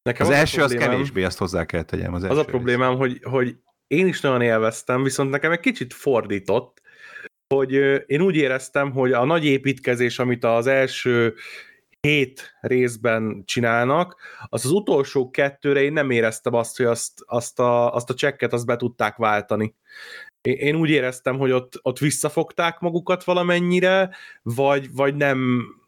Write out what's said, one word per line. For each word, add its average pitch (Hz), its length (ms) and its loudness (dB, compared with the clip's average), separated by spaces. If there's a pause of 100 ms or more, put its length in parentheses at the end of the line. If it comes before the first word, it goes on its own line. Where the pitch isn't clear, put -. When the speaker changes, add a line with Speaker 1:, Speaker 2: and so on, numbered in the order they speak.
Speaker 1:
Nekem 123 240 0
Speaker 2:
Az 165 60 4
Speaker 1:
az 143 40 6
a 143 40 6
Speaker 2:
első 160 220 2
az 143 80 4
Speaker 1:
problémám, 123 260 0
Speaker 2:
kevésbé, 131 280 -2
azt 90 140 -2
hozzá 87 280 -2
kell 82 180 -4
tegyem, 90 300 -6
az 87 100 -4
Speaker 1:
az - 0 -
a 95 60 -4
Speaker 2:
első 147 120 2
rész. 151 100 -2
Speaker 1:
problémám, 127 440 0
hogy, 127 280 -2
hogy 127 320 -2 (320)
én 180 200 2
is - 140 -2
nagyon 127 200 2
élveztem, 113 640 0
viszont 135 260 -2
nekem 143 220 0
egy 170 80 0
kicsit - 340 -4
fordított, 107 880 -2 (760)
hogy, 135 200 0
ö, 139 200 4
én 139 260 -2
úgy 190 140 2
éreztem, 139 560 0
hogy 127 200 2
a 120 140 4
nagy 160 200 2
építkezés, 131 760 0
amit 123 240 0
az 117 240 2
első 127 680 2 (720)
hét 139 540 -2
részben 113 840 -2
csinálnak, 123 680 0 (340)
az, 117 160 -4
az 135 60 0
utolsó 139 580 0
kettőre 139 520 0
én 143 120 2
nem 139 160 0
éreztem 117 440 0
azt, 117 240 -2
hogy 127 80 0
azt, 117 280 -2 (120)
azt - 340 -4
a, 120 340 2
azt 120 160 -4
a 131 40 -4
csekket, 135 400 -2
azt 120 120 -4
be 120 100 0
tudták 117 400 -4
váltani. 107 600 0 (680)
Én, 127 140 0
én 147 200 0
úgy 160 140 2
éreztem, 127 480 0
hogy 135 140 0
ott, 127 300 -2
ott 127 180 -4
visszafogták 156 800 -2
magukat 175 440 -2
valamennyire, 180 840 2 (320)
vagy, 135 520 0
vagy 139 220 0
nem 131 480 0 (240)